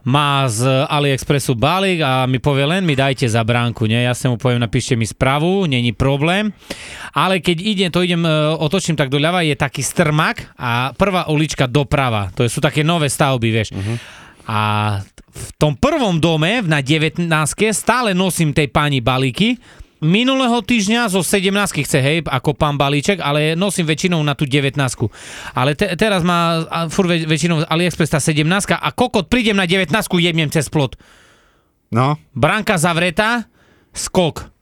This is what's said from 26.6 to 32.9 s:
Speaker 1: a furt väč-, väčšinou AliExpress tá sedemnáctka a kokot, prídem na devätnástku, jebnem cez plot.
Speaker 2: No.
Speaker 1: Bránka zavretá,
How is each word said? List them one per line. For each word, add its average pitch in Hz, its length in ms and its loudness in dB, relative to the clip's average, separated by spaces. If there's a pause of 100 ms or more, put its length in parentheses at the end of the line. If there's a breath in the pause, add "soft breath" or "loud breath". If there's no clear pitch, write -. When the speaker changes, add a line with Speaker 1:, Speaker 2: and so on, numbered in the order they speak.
Speaker 1:
a 165 160 -4
furt 175 240 0
väč-, 165 160 0
väčšinou 160 400 0
AliExpress 165 480 -2
tá 143 80 0
sedemnáctka 165 560 0
a - 160 -4
kokot, 233 320 0
prídem 220 320 2
na 190 80 2
devätnástku, 185 560 0
jebnem 165 320 0
cez 151 160 0
plot. 143 240 -2 (960 soft breath)
Speaker 2:
No. 131 240 2 (160)
Speaker 1:
Bránka 185 480 0
zavretá, 180 720 0 (400 soft breath)